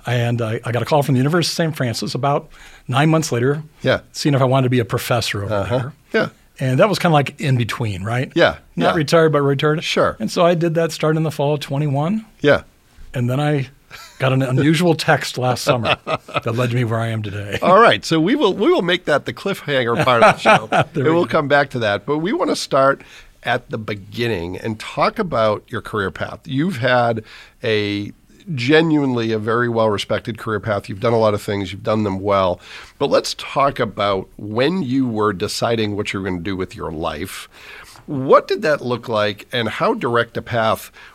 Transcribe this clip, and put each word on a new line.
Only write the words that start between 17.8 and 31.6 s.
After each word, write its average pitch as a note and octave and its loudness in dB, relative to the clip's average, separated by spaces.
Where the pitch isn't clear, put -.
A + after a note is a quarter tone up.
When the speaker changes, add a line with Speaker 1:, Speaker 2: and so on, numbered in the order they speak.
Speaker 2:
right. D#3+ 4
So D#3+ 2
we G3+ 2
will, A#3+ 2
we G3+ 2
will E4+ 4
make F3+ -2
that C#3+ 2
the A#2+ -8
cliffhanger C3+ -2
part B2 4
of G#3 8
the - -8
show. G3+ 4
Speaker 1:
<laughs> - -8
There F3+ 2
Speaker 2:
And C#3 -2
Speaker 1:
we D3+ 4
Speaker 2:
we'll E3+ 2
Speaker 1:
go. - -8
Speaker 2:
come D#3 0
back C#3+ 4
to B2+ -6
that. G#2 0
But D3 0
we F3 -2
wanna D#4+ 0
start C#3 2
at A#2+ -2
the C#3 -8
beginning G#2 -6
and A2 -6
talk F#3 -2
about A#2 0
your G#2+ -8
career G2 -4
path. - -10
You've D#3 -2
had A#2+ 0
a G#2 -2
genuinely C3+ 2
a A2 0
very A#2 0
well-respected A2 0
career A2 -4
path. G2+ -4
You've G#2+ -10
done A#2 2
a A#2 4
lot A2 4
of G2+ -2
things. G2+ -4